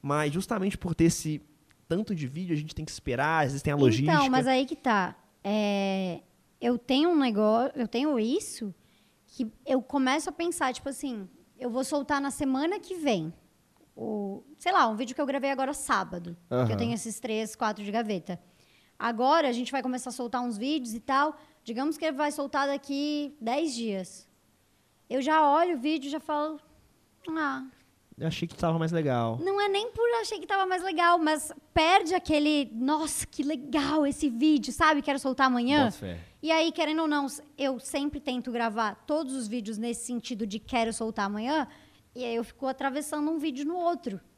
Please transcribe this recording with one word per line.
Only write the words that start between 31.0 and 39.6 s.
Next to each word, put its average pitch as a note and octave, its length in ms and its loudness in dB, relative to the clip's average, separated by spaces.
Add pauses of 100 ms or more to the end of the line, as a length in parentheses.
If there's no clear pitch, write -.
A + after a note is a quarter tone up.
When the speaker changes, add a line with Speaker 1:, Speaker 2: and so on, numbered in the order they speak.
Speaker 2:
mas D#4 320 2 (220)
perde F4 420 6
aquele, D4 580 2
"Nossa, D4 540 -2
que - 160 -6
legal C#4+ 640 0
esse C#4+ 220 0
vídeo", B3+ 420 4
sabe? D#4 300 4
"Quero C#4 180 0
soltar C4 280 2
amanhã." B3+ 380 4
Speaker 1:
Bota G#3+ 120 2
fé. F2 220 -8 (220)
Speaker 2:
E D#4 100 0
aí, D#4+ 200 4
querendo D#4 300 0
ou D#4 60 2
não, D4 200 0 (300)
eu C4+ 220 -2
sempre D4 400 -4
tento B3 320 -6
gravar A3+ 440 -2 (100)
todos D4 300 -2
os A#3+ 120 -6
vídeos A3 300 -6